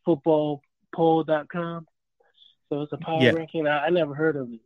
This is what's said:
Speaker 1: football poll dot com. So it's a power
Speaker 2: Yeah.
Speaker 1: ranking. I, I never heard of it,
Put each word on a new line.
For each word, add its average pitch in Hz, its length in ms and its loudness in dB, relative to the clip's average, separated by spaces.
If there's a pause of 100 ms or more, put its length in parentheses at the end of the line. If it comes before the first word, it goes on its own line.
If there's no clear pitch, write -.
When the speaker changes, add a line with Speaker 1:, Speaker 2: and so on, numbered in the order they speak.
Speaker 1:
football 151 580 0 (320)
poll 160 300 4
dot 151 260 0
com. 170 360 -8 (840)
So 147 120 -4
it's 151 120 -8
a 143 40 -6
power 160 260 -2
Speaker 2:
Yeah. 120 80 6
Speaker 1:
ranking. 160 360 -4
I, 147 180 0
I 160 40 0
never 160 260 0
heard 156 200 0
of 127 160 -8
it, 113 140 -16